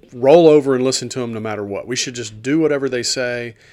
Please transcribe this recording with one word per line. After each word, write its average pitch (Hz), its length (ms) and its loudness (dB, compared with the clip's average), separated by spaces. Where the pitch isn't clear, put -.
roll 143 340 6
over 143 260 4
and 127 120 0
listen 127 240 -4
to 127 140 -8
'em 117 100 -8
no 110 80 -8
matter 107 240 -8
what. 98 220 -8
We 123 100 -6
should 127 180 -8
just 107 260 -14
do 143 200 0
whatever 143 260 0
they 123 160 -4
say, 120 520 -6